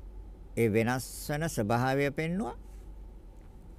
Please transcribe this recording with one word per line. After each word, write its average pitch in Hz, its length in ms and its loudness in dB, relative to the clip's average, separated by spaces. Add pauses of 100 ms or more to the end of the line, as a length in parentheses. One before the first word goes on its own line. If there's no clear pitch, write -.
(520)
ඒ 117 160 6
වෙනස් 113 380 4 (180)
වෙන 151 240 0
ස්වභාවය 131 600 4
පෙන්වුවා. 165 460 -2 (1200)